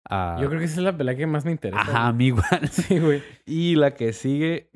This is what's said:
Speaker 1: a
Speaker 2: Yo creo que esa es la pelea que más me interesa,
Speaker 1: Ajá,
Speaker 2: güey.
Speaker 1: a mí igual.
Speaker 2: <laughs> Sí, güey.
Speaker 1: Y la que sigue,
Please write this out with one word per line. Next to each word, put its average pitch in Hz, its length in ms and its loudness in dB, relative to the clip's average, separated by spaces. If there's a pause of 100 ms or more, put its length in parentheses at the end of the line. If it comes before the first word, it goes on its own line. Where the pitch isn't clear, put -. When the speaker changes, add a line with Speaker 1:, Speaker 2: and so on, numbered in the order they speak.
Speaker 1:
a 87 320 -4
Speaker 2:
Yo 139 80 -2
creo 160 100 -4
que 165 60 -4
esa 165 160 -4
es - 20 -2
la 185 140 -2
pelea 127 180 -2
que 143 100 -4
más 151 200 -2
me 170 80 -2
interesa, 101 300 -4
Speaker 1:
Ajá, 101 80 -4
Speaker 2:
güey. 120 180 2
Speaker 1:
a - 20 2
mí 120 160 2
igual. 131 400 2
Speaker 2:
<laughs> - 20 -2
Sí, 180 300 0
güey. 147 240 2 (220)
Speaker 1:
Y 165 300 0
la 143 180 4
que 113 180 -2
sigue, 147 640 -2